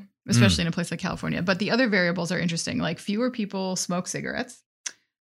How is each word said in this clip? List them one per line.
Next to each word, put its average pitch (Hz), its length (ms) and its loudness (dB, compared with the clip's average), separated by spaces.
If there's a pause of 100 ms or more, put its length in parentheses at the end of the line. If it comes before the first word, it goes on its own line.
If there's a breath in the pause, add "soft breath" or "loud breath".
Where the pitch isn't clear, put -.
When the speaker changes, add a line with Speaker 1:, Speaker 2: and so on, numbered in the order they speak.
(280)
Speaker 1:
especially 196 360 6
Speaker 2:
Mm. 165 40 0
Speaker 1:
in - 0 -
a 165 40 0
place 175 180 -4
like 180 100 -6
California. 170 440 -4
But 180 160 2
the 208 100 -2
other 240 180 4
variables 180 440 2
are 175 80 0
interesting, 165 400 -2
like 160 200 -2
fewer 226 300 0
people 196 460 -4
smoke 180 320 -2
cigarettes, - 560 -6 (580 loud breath)